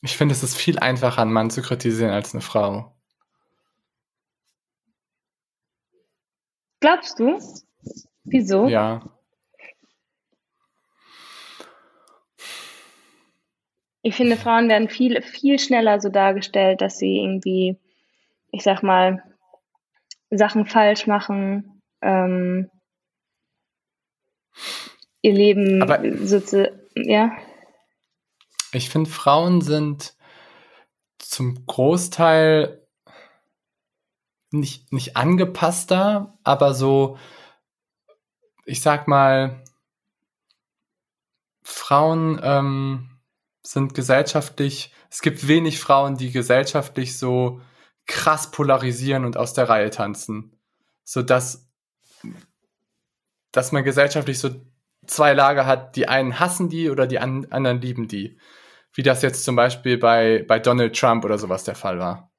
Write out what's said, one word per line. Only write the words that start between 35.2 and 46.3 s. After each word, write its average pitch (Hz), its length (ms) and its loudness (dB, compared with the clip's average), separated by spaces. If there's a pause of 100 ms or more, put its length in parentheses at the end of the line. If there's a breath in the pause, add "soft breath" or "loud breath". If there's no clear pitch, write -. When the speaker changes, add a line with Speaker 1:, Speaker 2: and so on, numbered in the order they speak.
Speaker 1:
aber 139 320 2
so, 135 440 2 (1500 loud breath)
ich - 180 -8
sag 147 260 2
mal, 135 540 2 (2000)
Frauen, 160 800 0
ähm, 135 640 -2 (560)
sind 135 320 -6
gesellschaftlich, 139 960 -2 (180 soft breath)
es - 120 -12
gibt 151 240 -4
wenig 156 320 2
Frauen, 139 380 2
die 127 160 -8